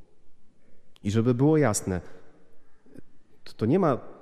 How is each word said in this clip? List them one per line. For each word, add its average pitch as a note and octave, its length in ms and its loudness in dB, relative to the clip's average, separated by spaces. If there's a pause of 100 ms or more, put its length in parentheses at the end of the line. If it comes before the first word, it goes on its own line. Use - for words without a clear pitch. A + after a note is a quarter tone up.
(1040)
I G2+ 80 0
żeby A2+ 220 4
było D3 240 4
jasne, G2+ 440 2 (1400)
to, - 100 -12
to - 120 0
nie D3 140 6
ma D3 180 4 (240)